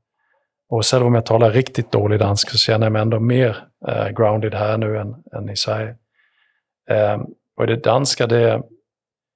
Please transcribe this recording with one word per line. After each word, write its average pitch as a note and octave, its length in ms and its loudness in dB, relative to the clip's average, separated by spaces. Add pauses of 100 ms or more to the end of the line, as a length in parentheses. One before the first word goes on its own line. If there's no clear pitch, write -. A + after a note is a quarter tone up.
(680)
Och A2+ 160 0
selv B2+ 200 2
om A#2+ 100 4
jag A2+ 120 2
talar A2+ 240 4
riktigt B2+ 420 -2
dålig G#2 260 2
dansk, G#2 320 0
så A2+ 60 -6
känner A2 300 2
jag A2 60 0
mig G#2+ 100 0
ändå A2+ 180 0
mer, A#2+ 480 0 (200)
eh, A2 200 -2
grounded G#2+ 460 0
här G#2+ 240 -2
nu G#2+ 200 -2
än, G#2+ 160 -8 (180)
än G#2 160 -10
i G2+ 80 -10
Sverige. A2 400 -6 (920)
Ehm, G#2+ 300 0 (360)
och A#2 100 0
det A2+ 100 0
danska, A#2+ 500 0
det, A2+ 360 2 (720)